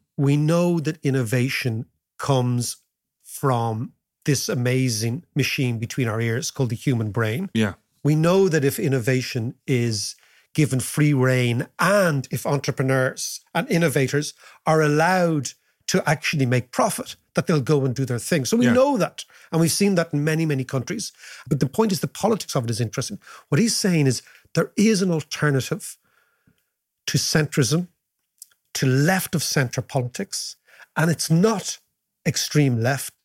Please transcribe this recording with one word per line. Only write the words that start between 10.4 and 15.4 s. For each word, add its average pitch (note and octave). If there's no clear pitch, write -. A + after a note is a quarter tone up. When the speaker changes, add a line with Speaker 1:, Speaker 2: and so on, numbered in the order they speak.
Speaker 1:
given C3
free D3+
rein B2+
and F3
if -
entrepreneurs C3+
and G#3+
innovators D3+
are D#3+
allowed D#3+